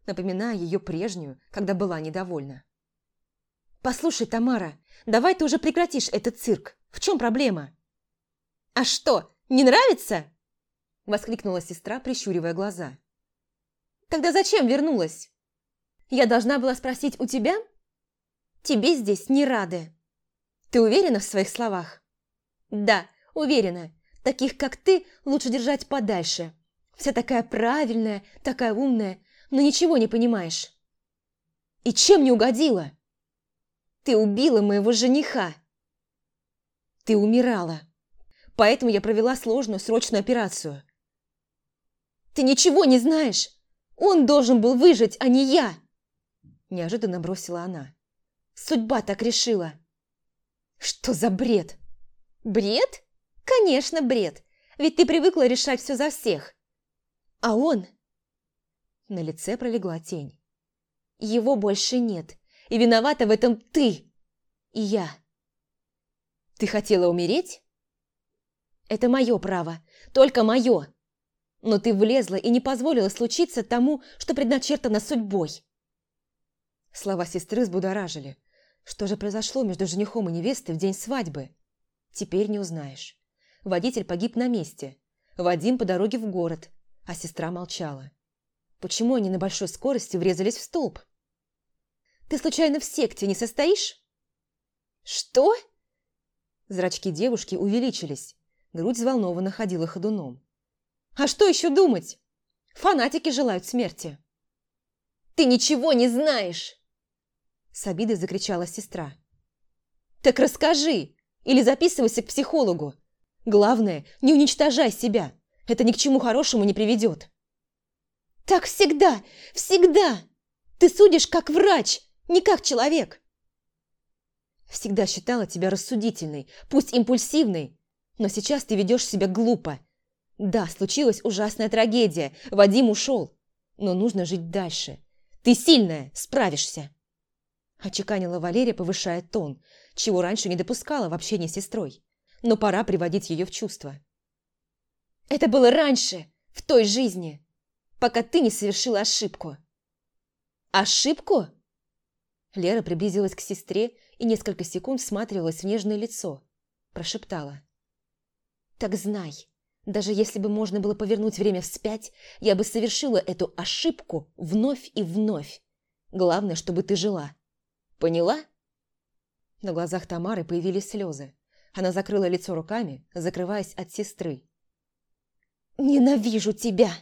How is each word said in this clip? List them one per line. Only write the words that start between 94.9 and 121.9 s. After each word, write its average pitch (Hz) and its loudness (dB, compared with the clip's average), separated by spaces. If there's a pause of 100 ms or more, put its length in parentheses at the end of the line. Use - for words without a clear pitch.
"Что?" - 2 (1120)
Зрачки 180 -4
девушки 208 -2
увеличились, 202 -4 (380)
грудь 190 -2
взволнованно 196 -2
ходила 180 -4
ходуном. 170 -6 (760)
"А 285 0
что - 2
еще 339 2
думать? 277 2 (560)
Фанатики 320 0
желают 233 0
смерти". 175 -6 (1160)
"Ты 330 4
ничего 262 2
не 240 4
знаешь!" 233 -2 (960)
с - -14
обидой 208 -2
закричала 175 -4
сестра. 170 -12 (1080)
"Так 254 4
расскажи 294 2 (280)
или 254 6
записывайся 262 2
к - -20
психологу! 190 -2 (520)
Главное, 208 2 (160)
не 285 6
уничтожай 285 4
себя! 208 -2 (340)
это 156 2
ни 226 6
к 208 -8
чему 269 2
хорошему 240 0
не 202 2
приведет". 214 0 (1160)
"Так 370 2
всегда, 294 4 (320)
всегда! 349 4 (580)
Ты 349 8
судишь 359 8
как - -2
врач, 320 2 (280)